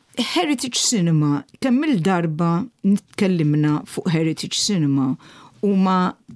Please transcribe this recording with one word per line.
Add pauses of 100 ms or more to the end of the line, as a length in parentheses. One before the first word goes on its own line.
(140)
Heritage
Cinema, (160)
kemm
il-darba (240)
nitkellimna (100)
fuq
Heritage
Cinema, (500)
huma (220)